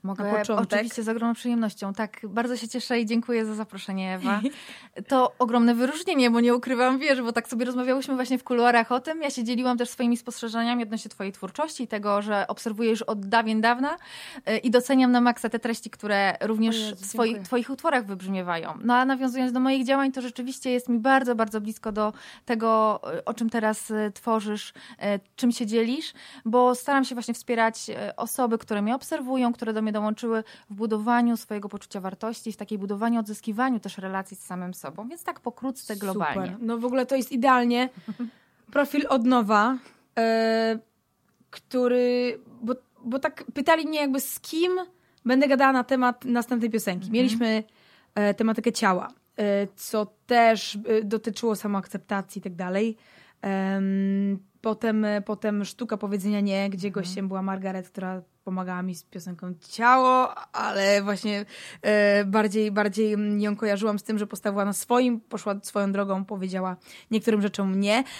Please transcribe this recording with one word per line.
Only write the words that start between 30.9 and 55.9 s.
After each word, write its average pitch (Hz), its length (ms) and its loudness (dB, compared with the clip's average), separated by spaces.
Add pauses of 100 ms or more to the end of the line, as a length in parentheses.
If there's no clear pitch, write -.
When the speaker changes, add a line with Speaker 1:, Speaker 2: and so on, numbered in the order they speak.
Speaker 1:
swojego 208 320 -8
poczucia - 300 -12
wartości, 220 520 -8
w - 60 -12
takiej 214 200 -8
budowaniu, 208 420 -2
odzyskiwaniu 220 600 -2
też 202 180 -10
relacji 190 400 -8
z - 20 -20
samym 180 340 -10
sobą. 165 340 -12
Więc 330 160 -14
tak - 160 -8
pokrótce, 240 560 -8
globalnie. 190 460 -2 (100)
Speaker 2:
Super. 202 100 -10
No 233 160 -4
w 233 80 -4
ogóle 254 200 0
to 269 100 0
jest 262 160 -2
idealnie. 247 580 4 (400)
<laughs> - 420 -20
Profil 285 380 2
od 254 160 2
nowa, 233 520 4 (400)
e, 226 600 2 (720)
który, 247 880 2 (220)
bo, 240 120 -4 (300)
bo 254 160 -4
tak 302 240 -4 (100)
pytali 320 340 2
mnie 311 120 -2
jakby 277 200 0
z - 200 -8
kim 339 320 0 (540)
będę 262 220 4
gadała 269 260 6
na 247 100 2
temat 247 420 0
następnej 240 460 0
piosenki. 202 340 -2
Speaker 1:
Mhm. 220 80 -4
Speaker 2:
Mieliśmy, 226 500 2 (520)
e, 208 180 2
tematykę 220 380 0
ciała, 190 360 0 (300)
e, 202 380 0
co 214 320 -4 (200)
też, 226 480 4
e, 220 280 0
dotyczyło 214 520 -2
samoakceptacji 196 840 -6
i - 40 -10
tak 180 120 -10
dalej. 196 420 -2 (440)
Em, 196 960 0 (220)
potem, 220 440 0
e, 208 160 0
potem 208 440 -4
sztuka 220 320 -8